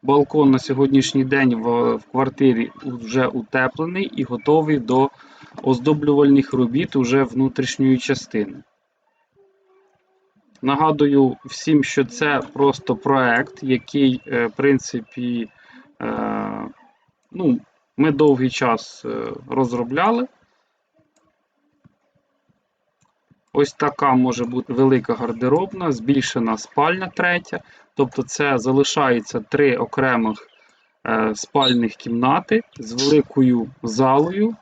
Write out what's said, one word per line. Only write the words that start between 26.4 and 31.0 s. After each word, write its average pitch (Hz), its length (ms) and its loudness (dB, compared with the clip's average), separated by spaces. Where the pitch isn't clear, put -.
спальня 180 560 -4
третя. 175 460 -4
Тобто 135 280 -2
це 139 360 -2
залишається 131 840 0
три 135 360 0
окремих, 117 720 -2